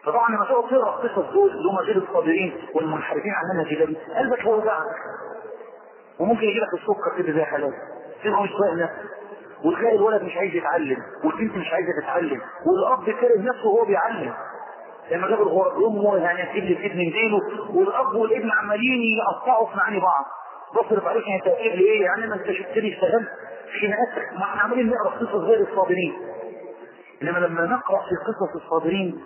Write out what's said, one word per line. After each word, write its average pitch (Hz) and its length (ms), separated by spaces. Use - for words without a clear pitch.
فطبعا 233 260
لما 202 160
تقعد 254 240
تقرا 254 220
قصص - 420
دول 202 180
اللي 185 200
هم 196 60
غير 196 200
الصابرين 175 560
والمنحرفين 151 560
عن 175 260
منهج 156 160
الله، 156 260
قلبك 254 280
هيوجعك، 214 400
وممكن 220 240
يجي 214 160
لك 202 140
السكر 180 440
كده 160 160
زي 156 100
حالات، 143 300
تبقى 196 200
مش 190 60
طايق 190 140
نفسك، - 360
وتلاقي 220 300
الولد 208 280
مش 170 140
عايز 175 180
يتعلم، 151 420
والبنت 226 340
مش 160 160
عايزه 175 160
تتعلم، 143 400
والاب 320 440
كاره 233 300
نفسه 233 280
وهو 214 180
بيعلم. 185 480
لما 175 160
جاب 214 140
الغراب 185 420
امه، 208 340
يعني، 175 260
هتجيب 190 200
لي 180 100
الابن 196 240
من 170 140
ديله، 214 280
والاب 349 420
والابن 220 360
عمالين 233 500
يقطعوا 226 500
في 196 100
معاني 196 220
بعض. 170 260
"بصرف 220 320
عليك، 220 200
يعني، 190 120
انت - 80
هتجيب 202 280
لي 185 80
ايه؟ 208 200
يعني، 208 240
ما 214 80
انت 185 160
شفت 190 260
لي 214 160
اشتغلت؟" 190 360
خناقات. 208 520
ما 175 100
احنا 202 180
عمالين 233 280
نقرا 247 200
قصص 226 260
غير 202 360
الصابرين. 180 420
انما 175 180
لما 170 260
نقرا 196 320
في - 180
قصص 190 360
الصابرين 165 640